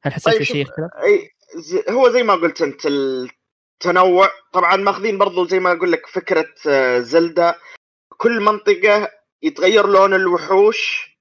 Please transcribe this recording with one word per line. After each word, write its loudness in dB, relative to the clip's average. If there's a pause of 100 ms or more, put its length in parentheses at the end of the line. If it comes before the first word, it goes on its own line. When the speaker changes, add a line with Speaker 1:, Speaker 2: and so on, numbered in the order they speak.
Speaker 1:
هل -6
حسيت -12
Speaker 2:
طيب، 0
Speaker 1:
في -2
Speaker 2:
شوف، -4
Speaker 1:
شيء -4
يختلف؟ -10 (160)
Speaker 2:
أي، 2 (260)
زي، -6
هو 2
زي 0
ما 2
قلت -2
أنت -6
التنوع، -2 (240)
طبعًا 2
ماخذين -2
برضو 0
زي 0
ما 0
أقول 0
لك -4
فكرة، -4 (140)
آه، 2
زلدة، 0 (600)
كل -2
منطقة 0 (320)
يتغير 2
لون 4
الوحوش 0 (100)